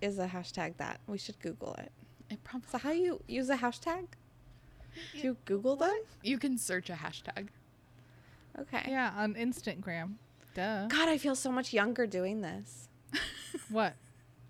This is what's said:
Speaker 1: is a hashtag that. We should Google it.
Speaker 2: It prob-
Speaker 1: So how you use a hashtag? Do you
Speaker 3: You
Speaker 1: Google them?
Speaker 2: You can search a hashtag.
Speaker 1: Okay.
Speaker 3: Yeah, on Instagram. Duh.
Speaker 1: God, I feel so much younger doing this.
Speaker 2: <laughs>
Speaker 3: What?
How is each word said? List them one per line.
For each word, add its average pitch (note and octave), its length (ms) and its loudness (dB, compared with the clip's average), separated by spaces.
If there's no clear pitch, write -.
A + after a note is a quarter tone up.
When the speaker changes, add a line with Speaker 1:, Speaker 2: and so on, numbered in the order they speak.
Speaker 1:
is G3+ 180 0
a F#3 80 2
hashtag F3+ 500 -4
that. - 300 -6
We G3+ 100 -4
should - 220 -10
Google - 360 -6
it. - 160 -10
Speaker 2:
It G#3 140 -8
prob- B3+ 260 -8
Speaker 1:
So B3 80 -2
how C#4 140 0
you F4 360 2
use B3+ 220 0
a C#4 80 6
hashtag? E4 500 -2
Do D4 40 -12
you D4+ 60 -2
Speaker 3:
You C4 220 2
Speaker 1:
Google G#3+ 300 4
them? F#4 220 4
Speaker 2:
You B3 160 4
can C4 200 2
search F#3 320 0
a F3+ 40 -4
hashtag. E3+ 540 -6
Speaker 1:
Okay. C#4 300 -2
Speaker 3:
Yeah, B3+ 280 2
on G#3+ 180 2
Instagram. G3 800 -2
Duh. G3+ 360 0
Speaker 1:
God, D#4 200 6
I D#4 80 6
feel C4+ 180 2
so C4 160 0
much B3+ 220 0
younger A3+ 320 6
doing G3 360 0
this. - 480 -8
Speaker 2:
<laughs> - 60 0
Speaker 3:
What? G#3+ 240 4